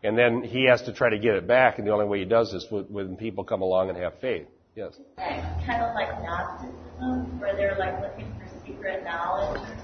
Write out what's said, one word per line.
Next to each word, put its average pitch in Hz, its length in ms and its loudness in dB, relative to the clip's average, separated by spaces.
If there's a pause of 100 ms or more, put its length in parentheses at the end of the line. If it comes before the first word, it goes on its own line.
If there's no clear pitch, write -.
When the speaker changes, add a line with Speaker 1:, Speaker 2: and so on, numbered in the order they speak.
Speaker 1:
and 110 160 2
then 120 240 6
he 120 240 2
has 123 160 8
to 120 100 -8
try 127 160 2
to 107 100 2
get 107 160 4
it 90 120 0
back, 120 320 6
and 104 80 -2
the 107 60 4
only 104 120 4
way 101 140 0
he 95 80 -2
does 110 260 4
this 90 180 -8
with, 101 200 -6
when 98 260 -6
people 98 260 -6
come 95 200 -2
along 92 260 2
and 90 80 -4
have 87 240 -4
faith. 98 260 -2 (300)
Yes? 98 220 -10 (180)
Speaker 2:
Kind - 680 -4
of 233 120 -2
like 208 160 -2 (120)
Gnosticism, 185 1160 -6
where - 160 -2
they're, 196 220 0
like, 180 240 -2
looking - 360 -10
for - 280 -16
secret - 380 -6
knowledge 175 580 -2
or 220 220 -10